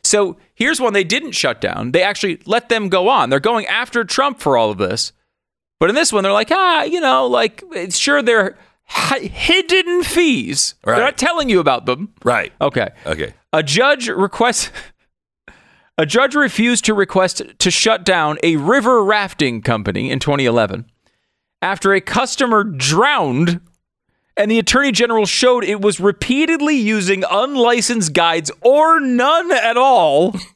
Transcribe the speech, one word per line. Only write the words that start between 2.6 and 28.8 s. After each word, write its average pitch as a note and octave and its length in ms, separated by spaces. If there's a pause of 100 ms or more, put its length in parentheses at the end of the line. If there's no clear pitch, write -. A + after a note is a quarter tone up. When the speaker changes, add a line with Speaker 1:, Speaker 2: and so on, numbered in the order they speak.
Speaker 1:
them A3 200
go F#3 200
on. E3 220
They're C#3 100
going A3 260
after A#3 380
Trump C4+ 360
for C3+ 160
all A2 140
of F#2+ 80
this. G2 340 (680)
But E3 80
in G#3+ 80
this D#4+ 160
one, G3+ 100
they're G3 100
like, G#3+ 200
"Ah, F4+ 320
you E4+ 160
know, C4 260
like, A#3+ 360 (100)
it's F3+ 260
sure C#4+ 240
they're A3 340 (280)
hi-, - 360
hidden F4+ 840
fees. A3 680 (100)
Speaker 2:
Right. A2+ 120
Speaker 1:
They're A#3+ 80
not C#4+ 140
telling D#4 300
you G3 100
about C3+ 280
them." D3+ 260 (100)
Speaker 2:
Right. A2+ 380
Speaker 1:
Okay. C3 300 (160)
Speaker 2:
Okay. D#2 280 (180)
Speaker 1:
A D#3 100
judge A#3+ 460
requests, - 640 (520)
<laughs> - 760
a - 80
judge B3+ 280
refused A#3+ 500
to A3 100
request F#3 480 (160)
to F#3 120
shut E3+ 340
down D#3 380
a E3 140
river A3 460
rafting F#3 600
company G#2 480
in C3 100
twenty C#3 240
eleven A2+ 420 (760)
after G3 320
a F#3 60
customer A#3 600
drowned E3+ 1000 (760)
and G#3 140
the A3+ 80
attorney C4+ 340
general A3+ 340
showed B3 380
it G#3 160
was G#3 200
repeatedly D4 720
using G#3 560
unlicensed A#3 840
guides E3 380 (120)
or D#4 380